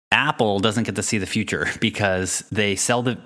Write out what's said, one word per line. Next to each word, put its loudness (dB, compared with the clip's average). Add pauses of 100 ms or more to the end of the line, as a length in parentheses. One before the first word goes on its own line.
(100)
Apple 2
doesn't 2
get -4
to -2
see -2
the -4
future -2
<laughs> -12
because 0
they 0
sell 0
the, -2